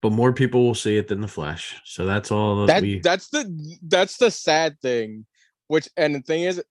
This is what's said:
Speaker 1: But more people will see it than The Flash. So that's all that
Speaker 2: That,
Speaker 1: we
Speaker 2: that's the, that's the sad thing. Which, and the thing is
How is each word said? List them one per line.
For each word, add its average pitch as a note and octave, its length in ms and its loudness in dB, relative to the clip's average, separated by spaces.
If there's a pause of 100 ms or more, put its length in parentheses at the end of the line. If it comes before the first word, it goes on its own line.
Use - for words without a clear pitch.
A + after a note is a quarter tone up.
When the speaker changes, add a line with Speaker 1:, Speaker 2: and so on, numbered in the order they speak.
Speaker 1:
But A2 100 2
more A#2 220 4
people B2 320 2
will A#2+ 100 2
see G#2+ 220 0
it G#2 100 -2
than G2+ 140 -4
The G#2+ 60 -6
Flash. D#2+ 580 -10
So - 200 -6
that's G2 260 0
all G#2 340 2
that C#3+ 80 6
Speaker 2:
That, G3 80 4
Speaker 1:
we C3+ 180 -2
Speaker 2:
that's F3 300 0
the, F3 540 -8
that's F3+ 340 0
the A#3 140 4
sad D#3+ 500 0
thing. A2 440 -4 (420)
Which, D#3 280 0
and D3+ 200 2
the C#3+ 60 -4
thing D#3+ 220 -2
is F3+ 280 -2